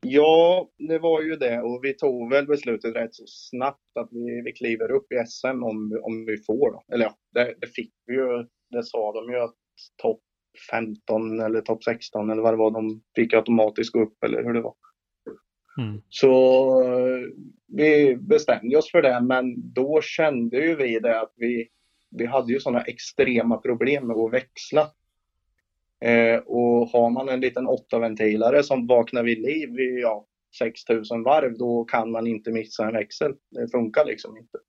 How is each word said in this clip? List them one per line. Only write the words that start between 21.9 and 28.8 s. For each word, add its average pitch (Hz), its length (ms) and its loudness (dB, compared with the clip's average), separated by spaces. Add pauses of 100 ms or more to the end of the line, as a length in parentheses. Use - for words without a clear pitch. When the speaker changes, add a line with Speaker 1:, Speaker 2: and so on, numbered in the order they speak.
Speaker 1:
vi 117 160 -6
hade 127 260 -2
ju 139 80 0
såna 120 220 -2
extrema 120 720 0
problem 127 500 0
med 113 100 -2
att 113 160 -2
växla. - 580 -2 (1120)
Eh, 117 320 4
och 120 520 0
har 117 220 4
man 131 180 -4
en 127 120 -2
liten 127 260 -2
åttaventilare 113 960 0
som 131 240 -2